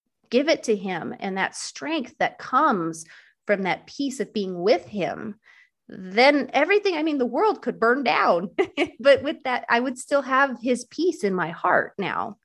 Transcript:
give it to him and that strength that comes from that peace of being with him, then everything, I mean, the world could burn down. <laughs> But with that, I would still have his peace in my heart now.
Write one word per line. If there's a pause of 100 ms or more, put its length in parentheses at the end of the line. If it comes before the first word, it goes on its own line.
(300)
give
it
to
him
and
that
strength
that
comes (420)
from
that
peace
of
being
with
him, (540)
then
everything,
I
mean,
the
world
could
burn
down.
<laughs>
But
with
that,
I
would
still
have
his
peace
in
my
heart
now.